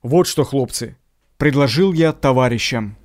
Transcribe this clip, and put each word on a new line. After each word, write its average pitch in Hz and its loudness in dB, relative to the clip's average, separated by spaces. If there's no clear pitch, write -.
Вот 160 2
что, - -2
хлопцы, — 123 -4
предложил 143 2
я 160 2
товарищам, — 120 -2